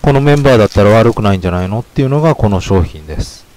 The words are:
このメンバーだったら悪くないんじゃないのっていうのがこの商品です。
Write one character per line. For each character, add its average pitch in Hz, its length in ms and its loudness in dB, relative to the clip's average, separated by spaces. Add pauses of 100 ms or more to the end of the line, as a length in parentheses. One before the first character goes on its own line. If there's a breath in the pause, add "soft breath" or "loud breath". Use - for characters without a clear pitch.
こ 147 100 0
の 139 80 2
メ 147 140 4
ン 143 80 0
バ 131 140 4
ー - 20 4
だ 104 80 4
っ - 20 -2
た 101 160 0
ら 104 60 4
悪 113 240 4
く 110 80 -4
な 101 100 0
い 95 60 -2
ん - 20 -6
じ 90 80 -4
ゃ - 20 0
な 90 140 -4
い 92 60 -6
の 107 80 -6
っ 123 60 -10
て - 180 -6
い - 20 0
う 131 60 -2
の 147 100 -2
が 156 140 0
こ 107 160 -2
の 95 100 -2
商 95 220 0
品 78 240 -8
で 78 160 -10
す。 - 240 -14 (100)